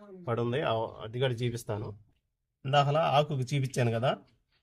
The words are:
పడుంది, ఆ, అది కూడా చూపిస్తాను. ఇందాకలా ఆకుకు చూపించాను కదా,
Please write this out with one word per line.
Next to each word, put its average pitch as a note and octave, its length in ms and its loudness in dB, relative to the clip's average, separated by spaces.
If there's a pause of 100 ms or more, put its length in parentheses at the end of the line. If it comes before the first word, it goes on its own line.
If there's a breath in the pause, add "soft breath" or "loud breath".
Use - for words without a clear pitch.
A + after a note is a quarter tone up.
(280)
పడుంది, A#2+ 340 0 (100)
ఆ, - 20 2 (300)
అది A2+ 220 -8
కూడా B2 160 0
చూపిస్తాను. A2 480 -4 (760)
ఇందాకలా C#3+ 380 4 (140)
ఆకుకు D3 340 0
చూపించాను C3 460 0
కదా, C3 160 2 (500)